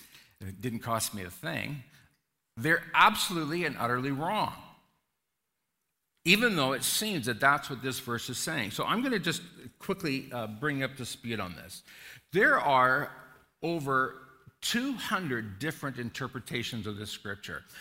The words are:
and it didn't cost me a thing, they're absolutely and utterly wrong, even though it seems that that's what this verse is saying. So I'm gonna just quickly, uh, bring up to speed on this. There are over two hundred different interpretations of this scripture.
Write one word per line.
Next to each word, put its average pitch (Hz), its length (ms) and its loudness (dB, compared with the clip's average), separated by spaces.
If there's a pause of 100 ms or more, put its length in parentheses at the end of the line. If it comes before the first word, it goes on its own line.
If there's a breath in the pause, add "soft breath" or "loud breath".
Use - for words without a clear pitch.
(400 loud breath)
and 98 100 -10
it 95 120 -12
didn't 117 180 -4
cost 113 340 0
me 101 100 -8
a 90 60 -8
thing, 139 540 -6 (720 soft breath)
they're 156 380 2
absolutely 170 720 4
and 139 120 -2
utterly 123 340 0
wrong, 175 420 -2 (1700)
even 214 320 6
though 135 160 4
it 127 120 -2
seems 196 420 0
that 117 160 -2
that's 143 280 4
what 123 140 -8
this 127 160 -4
verse 117 300 -6
is 123 80 -6
saying. 131 340 -4
So 135 140 -2
I'm 202 180 0
gonna 254 160 0
just 165 220 -2 (360)
quickly, 147 540 -4
uh, 120 160 -4
bring 135 340 -2
up 135 160 -2
to 123 80 -6
speed 113 360 -6
on 87 140 -8
this. 71 280 -16 (480 loud breath)
There 254 280 6
are 131 520 6 (500)
over 139 600 0 (400)
two 254 320 0
hundred 131 640 -2
different 143 400 -4
interpretations 120 880 -6
of 104 120 -6
this 104 120 -8
scripture. - 540 -10 (180 loud breath)